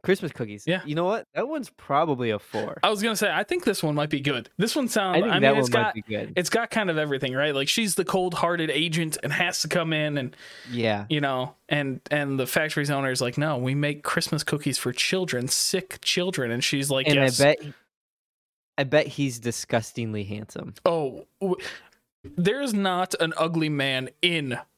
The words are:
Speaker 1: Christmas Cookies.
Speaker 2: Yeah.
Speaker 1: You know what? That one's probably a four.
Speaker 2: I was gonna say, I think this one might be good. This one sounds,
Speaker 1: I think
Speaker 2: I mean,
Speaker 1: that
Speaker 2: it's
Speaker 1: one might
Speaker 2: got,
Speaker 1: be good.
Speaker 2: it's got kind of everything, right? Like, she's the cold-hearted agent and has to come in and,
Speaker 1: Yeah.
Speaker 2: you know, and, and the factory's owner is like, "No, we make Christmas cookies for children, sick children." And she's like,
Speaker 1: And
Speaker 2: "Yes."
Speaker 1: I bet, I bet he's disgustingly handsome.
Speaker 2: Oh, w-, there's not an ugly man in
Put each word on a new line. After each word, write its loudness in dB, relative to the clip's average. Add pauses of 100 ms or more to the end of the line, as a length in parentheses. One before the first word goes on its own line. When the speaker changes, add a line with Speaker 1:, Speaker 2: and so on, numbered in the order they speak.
Speaker 1:
Christmas 0
Cookies. -8
Speaker 2:
Yeah. 0
Speaker 1:
You -4
know 0
what? 0
That -2
one's -6
probably 0
a 0
four. -6
Speaker 2:
I 4
was 0
gonna 0
say, 0
I 0
think -2
this 2
one 0
might 0
be 0
good. -2
This 2
one 2
sounds, 0
Speaker 1:
I 6
think 2
Speaker 2:
I 4
mean, 4
Speaker 1:
that 8
Speaker 2:
it's 2
Speaker 1:
one 4
might 2
Speaker 2:
got, -4
Speaker 1:
be -8
good. -6
Speaker 2:
it's 0
got 2
kind 0
of 0
everything, -2
right? 2
Like, 0
she's 2
the 2
cold-hearted 0
agent 0
and -2
has 0
to -4
come 0
in 0
and, -4 (340)
Speaker 1:
Yeah. 0
Speaker 2:
you 2
know, -2 (120)
and, -2 (120)
and 0
the 0
factory's 0
owner 0
is -2
like, -2
"No, 0
we 0
make -2
Christmas -2
cookies -2
for -2
children, -2
sick -2
children." -2
And -2
she's 0
like, 2
Speaker 1:
And 6
Speaker 2:
"Yes." 4
Speaker 1:
I 8 (120)
bet, -16 (1200)
I 2
bet 4
he's -2
disgustingly -2
handsome. -10 (120)
Speaker 2:
Oh, 0 (140)
w-, 0 (640)
there's 0
not 0
an 0
ugly 2
man 0 (120)
in 0 (200)